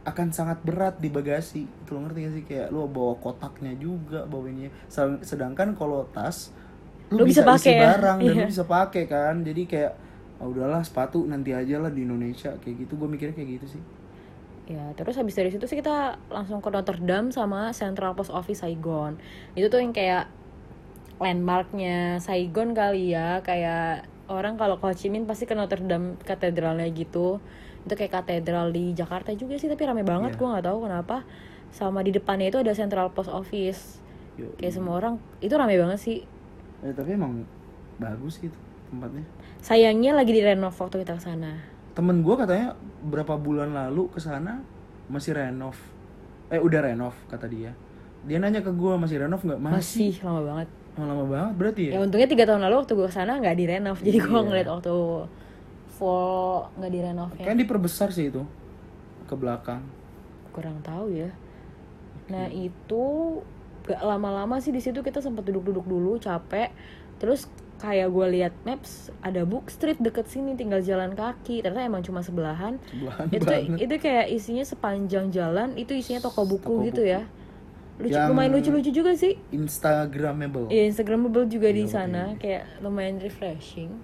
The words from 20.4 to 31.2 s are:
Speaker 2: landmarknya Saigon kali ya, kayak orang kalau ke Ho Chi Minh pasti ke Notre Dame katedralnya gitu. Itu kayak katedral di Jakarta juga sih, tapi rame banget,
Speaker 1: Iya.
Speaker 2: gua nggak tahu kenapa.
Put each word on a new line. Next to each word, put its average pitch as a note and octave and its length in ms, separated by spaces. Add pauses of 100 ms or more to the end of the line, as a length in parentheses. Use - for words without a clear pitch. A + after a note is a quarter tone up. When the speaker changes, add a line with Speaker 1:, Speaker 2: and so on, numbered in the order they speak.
Speaker 2:
landmarknya F3+ 800 (220)
Saigon F#3 540
kali G3+ 360
ya, E3+ 320
kayak E3 640 (220)
orang G3 260
kalau G#3 240
ke F#3+ 80
Ho F#3+ 80
Chi F#3 160
Minh A3 160
pasti G#3+ 200
ke A#3 80
Notre G3 280
Dame F3+ 380
katedralnya E3 680
gitu. F3 500 (480)
Itu G#3 80
kayak G3+ 180
katedral E3+ 560
di F3 220
Jakarta F3 400
juga B3+ 240
sih, C#4+ 100
tapi D4 160
rame B3 220
banget, F#3+ 320
Speaker 1:
Iya. - 20
Speaker 2:
gua B3+ 160
nggak F3+ 120
tahu F#3+ 180
kenapa. F#3 340 (520)